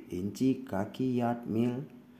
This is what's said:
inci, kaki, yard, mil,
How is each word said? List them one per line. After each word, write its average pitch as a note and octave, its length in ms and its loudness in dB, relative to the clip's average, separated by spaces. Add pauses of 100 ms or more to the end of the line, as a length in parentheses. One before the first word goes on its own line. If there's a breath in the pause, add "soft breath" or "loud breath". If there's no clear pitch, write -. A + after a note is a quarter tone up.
inci, G2+ 540 0
kaki, A#2+ 560 0
yard, A#2+ 320 0
mil, B2 320 2 (380 loud breath)